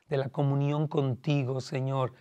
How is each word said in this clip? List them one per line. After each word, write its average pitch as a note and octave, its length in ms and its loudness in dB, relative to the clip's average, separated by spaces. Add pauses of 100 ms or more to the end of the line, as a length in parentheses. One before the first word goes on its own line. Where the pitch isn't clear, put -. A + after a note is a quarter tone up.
de D3 80 -2
la C3+ 120 0
comunión C#3+ 600 0
contigo, C3+ 720 0
Señor. C3 600 -2